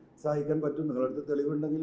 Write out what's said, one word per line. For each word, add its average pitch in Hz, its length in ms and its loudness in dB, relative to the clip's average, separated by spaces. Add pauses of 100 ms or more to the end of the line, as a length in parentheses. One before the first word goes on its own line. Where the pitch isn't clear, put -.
(220)
സഹായിക്കാൻ 151 420 0
പറ്റും, 156 240 0
നിങ്ങളുടെ 131 200 2
അടുത്ത് 143 240 -4
തെളിവുണ്ടെങ്കിൽ 151 520 0